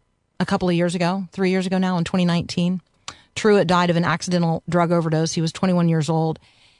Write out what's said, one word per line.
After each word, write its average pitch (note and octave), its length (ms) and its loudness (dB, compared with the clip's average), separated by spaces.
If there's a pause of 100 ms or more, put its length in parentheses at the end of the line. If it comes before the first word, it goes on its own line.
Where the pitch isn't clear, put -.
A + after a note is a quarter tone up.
(420)
a F3+ 40 -2
couple F#3 240 -2
of F3 60 2
years E3+ 200 0
ago, F3+ 380 -2
three F#3+ 160 0
years F#3 160 0
ago F#3 120 -2
now, F#3 200 0
in E3+ 80 -2
twenty F#3 180 0
nineteen. F3 560 0 (560)
Truett G3+ 320 4
died F3 220 2
of E3 80 0
an E3+ 80 2
accidental E3+ 640 -2
drug E3+ 200 2
overdose. D#3+ 440 0
He E3+ 80 -2
was E3 100 -2
twenty-one F3 380 0
years D#3+ 180 0
old. D#3+ 320 -2 (400)